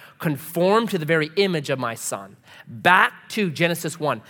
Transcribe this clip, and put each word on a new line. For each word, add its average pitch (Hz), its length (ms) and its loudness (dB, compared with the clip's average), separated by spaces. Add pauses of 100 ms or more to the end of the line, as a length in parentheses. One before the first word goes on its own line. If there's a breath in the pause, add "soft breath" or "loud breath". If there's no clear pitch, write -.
(200 loud breath)
conformed 185 720 0
to 196 60 -2
the 156 80 -6
very 156 300 0
image 180 340 0
of 131 100 -2
my 117 160 -4
Son. 101 420 -10 (300 loud breath)
Back 180 600 2
to 202 200 0
Genesis 165 500 -2
one. 135 300 -2